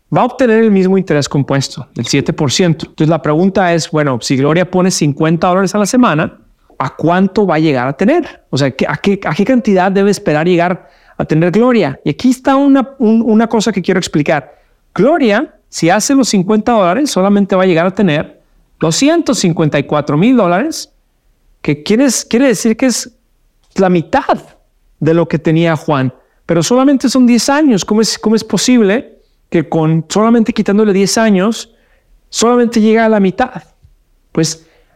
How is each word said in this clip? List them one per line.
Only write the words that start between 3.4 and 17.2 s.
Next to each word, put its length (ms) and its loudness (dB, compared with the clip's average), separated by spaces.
es, 160 -4
bueno, 320 -2
si 140 -2
Gloria 340 0
pone 220 0
cincuenta 560 0
dólares 260 0
a 40 -2
la 80 0
semana, 560 0
¿a 180 -8
cuánto 520 0
va 80 0
a 40 0
llegar 280 0
a 60 -4
tener? 560 -2
O 80 -4
sea, 140 0
¿qué, 140 -4
a 120 -4
qué, 260 -2
a 100 -4
qué 120 -2
cantidad 440 2
debe 220 2
esperar 340 -2
llegar 440 0
a 80 -4
tener 260 0
Gloria? 540 0
Y 60 -2
aquí 180 -2
está 260 0
una, 440 0
un, 220 2
una 260 2
cosa 240 -2
que 100 -4
quiero 180 -2
explicar. 600 -4
Gloria, 600 0
si 220 -2
hace 260 0
los 140 2
cincuenta 420 0
dólares, 400 0
solamente 440 0